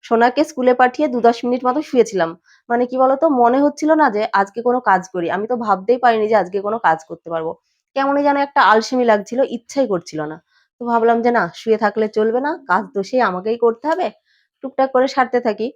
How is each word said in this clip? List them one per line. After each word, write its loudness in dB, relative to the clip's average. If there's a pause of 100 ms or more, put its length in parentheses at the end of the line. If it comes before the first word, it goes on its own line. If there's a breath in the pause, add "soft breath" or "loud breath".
সোনাকে 2
স্কুলে 2
পাঠিয়ে 2
দু -2
দশ 4 (100)
মিনিট -2
মতো -2
শুয়েছিলাম। 0 (400 soft breath)
মানে 2
কি -6
বলতো, 2 (160)
মনে 4
হচ্ছিল 0 (100)
না 4 (100)
যে -2 (180)
আজকে -4
কোনো 0 (100)
কাজ 4 (120)
করি। -4 (100)
আমি -6
তো -2 (100)
ভাবতেই 0
পারিনি 2
যে 4
আজকে -6
কোনো -4
কাজ 2 (100)
করতে -16
পারবো। -4 (420)
কেমনই 0
যেন 2 (100)
একটা -2 (120)
আলসেমি 0
লাগছিল, 0 (160)
ইচ্ছাই -2
করছিল -6 (100)
না। -12 (400)
তো -14
ভাবলাম 2
যে 4
না, 0 (180)
শুয়ে 0
থাকলে -2 (100)
চলবে 0
না, -2 (200)
কাজ 2 (100)
তো -2
সেই 0
আমাকেই -4
করতে 0
হবে, -2 (520)
টুকটাক -2
করে 4
সারতে 0
থাকি। -4